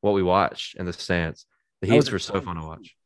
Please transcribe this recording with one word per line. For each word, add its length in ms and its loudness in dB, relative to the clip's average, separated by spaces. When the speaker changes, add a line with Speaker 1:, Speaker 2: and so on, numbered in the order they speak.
Speaker 1:
what 100 2
we 100 2
watched 540 0
in 80 -8
the 80 -6
stands. 540 -4
The 80 -6
Speaker 2:
That 80 6
was 80 8
Speaker 1:
heats 80 -4
were 60 -2
so 160 -8
Speaker 2:
fun. 100 -2
Speaker 1:
fun 120 -8
to 100 -10
watch. 280 -18